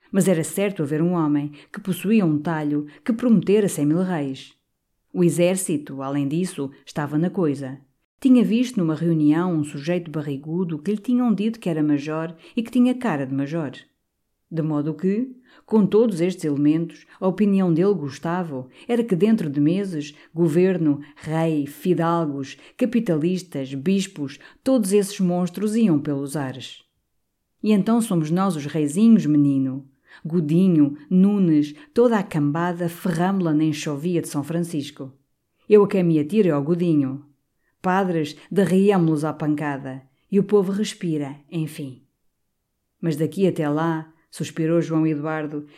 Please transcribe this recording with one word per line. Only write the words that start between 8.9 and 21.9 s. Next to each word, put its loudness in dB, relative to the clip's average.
reunião 2
um 0
sujeito -6
barrigudo -6
que -6
lhe -2
tinham 0
dito -4
que -6
era 0
major -2
e 0
que -12
tinha 2
cara -4
de -6
major. -4
De -4
modo -4
que, -4
com 4
todos 2
estes -2
elementos, 0
a 0
opinião 2
dele, 2
Gustavo, -6
era 0
que -2
dentro 2
de -2
meses, 0
governo, 2
rei, -2
fidalgos, -2